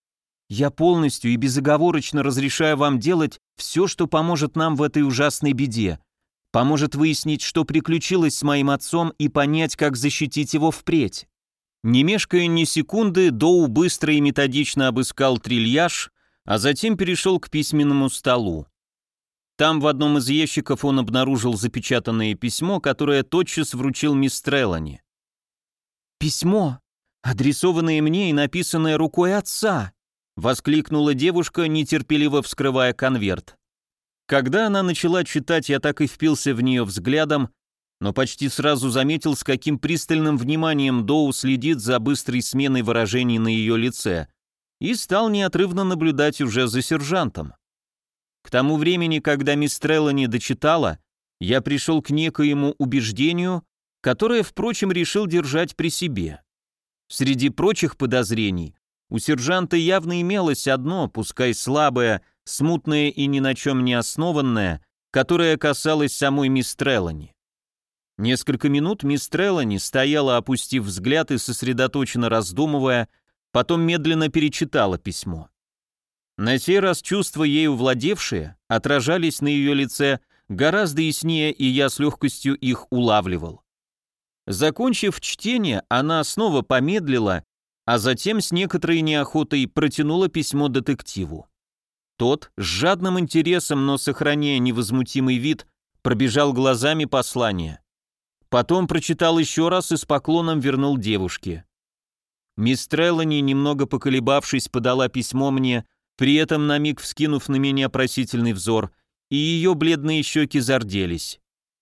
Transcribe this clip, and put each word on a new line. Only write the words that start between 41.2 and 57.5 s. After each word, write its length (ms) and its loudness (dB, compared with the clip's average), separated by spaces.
следит 480 0
за 180 0
быстрой 440 -2
сменой 400 0
выражений 560 0
на 100 0
её 280 0
лице, 520 -2
и 140 -2
стал 360 0
неотрывно 540 0
наблюдать 560 0
уже 260 0
за 160 -2
сержантом. 720 -4
К 80 -8
тому 260 4
времени, 440 2
когда 340 0
мисс 240 0
Трелани 480 2
дочитала, 720 0
я 200 0
пришёл 420 0
к 80 -10
некоему 680 0
убеждению, 840 0
которое, 400 2
впрочем, 500 -2
решил 340 0
держать 480 0
при 140 -2
себе. 540 -6
Среди 400 0
прочих 480 0